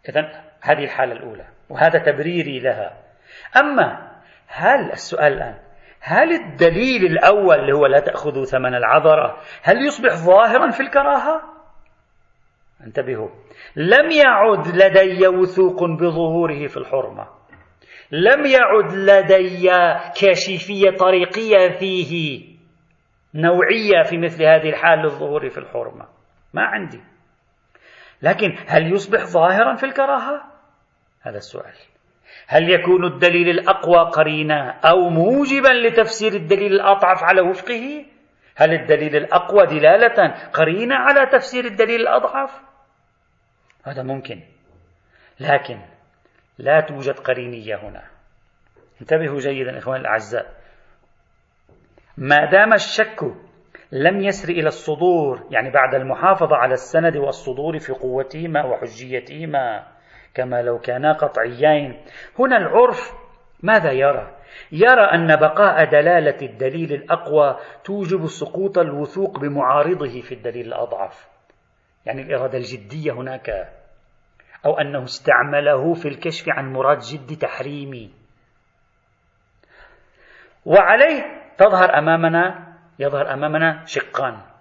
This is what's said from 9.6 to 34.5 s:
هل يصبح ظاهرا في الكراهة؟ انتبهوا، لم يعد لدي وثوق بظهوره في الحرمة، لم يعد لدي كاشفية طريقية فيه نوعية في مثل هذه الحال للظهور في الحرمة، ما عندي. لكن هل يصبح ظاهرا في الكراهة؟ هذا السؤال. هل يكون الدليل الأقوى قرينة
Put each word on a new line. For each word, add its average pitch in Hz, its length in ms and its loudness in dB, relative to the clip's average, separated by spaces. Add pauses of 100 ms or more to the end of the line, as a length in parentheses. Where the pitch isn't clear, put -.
هل 240 240 2
يصبح 240 280 0
ظاهرا 208 560 4
في - 100 -8
الكراهة؟ 285 600 0 (1400)
انتبهوا، 117 420 -8 (480)
لم 233 340 2
يعد 220 580 4
لدي 190 580 4
وثوق 185 580 2
بظهوره 165 840 -2
في 135 100 -12
الحرمة، 110 500 -6 (840)
لم 240 360 2
يعد 220 460 4
لدي 190 760 4 (520)
كاشفية 190 680 2
طريقية 185 800 2 (100)
فيه 165 680 -6 (880)
نوعية 180 680 2
في 170 160 -2
مثل 165 240 -4
هذه 156 260 6
الحال 156 300 2
للظهور 147 500 -4
في - 100 -12
الحرمة، 117 480 -12 (480)
ما - 80 -2
عندي. 190 380 -6 (1200)
لكن 185 340 -2 (100)
هل 160 260 0
يصبح 202 320 -2
ظاهرا 190 500 2
في 262 120 -6
الكراهة؟ 269 560 -4 (800)
هذا 113 140 -12
السؤال. - 380 -16 (720)
هل 165 220 2
يكون 175 340 2
الدليل 170 440 0
الأقوى 170 640 2
قرينة 151 600 -2